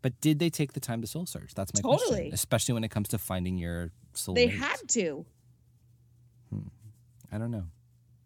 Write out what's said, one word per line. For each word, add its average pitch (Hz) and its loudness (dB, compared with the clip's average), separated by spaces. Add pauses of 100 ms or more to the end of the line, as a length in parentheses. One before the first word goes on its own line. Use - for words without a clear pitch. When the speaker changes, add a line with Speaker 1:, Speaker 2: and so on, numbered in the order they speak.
Speaker 1:
But 127 0
did 156 4
they 170 4
take 151 0
the 139 -4
time 117 -4
to 113 -6
soul 175 -6
search? - -10
That's - -4
my - 2
question. 359 4
Speaker 2:
Totally. 185 0
Speaker 1:
Especially - 2
when 113 0
it 107 -2
comes 104 0
to 110 0
finding 92 0
your 85 -2 (240)
soulmate. - -4
Speaker 2:
They 240 6
had 262 -2 (140)
to. 170 0 (1200)
Speaker 1:
Hmm. 101 -6 (640)
I 104 -6
don't 117 -4
know. 104 -4 (600)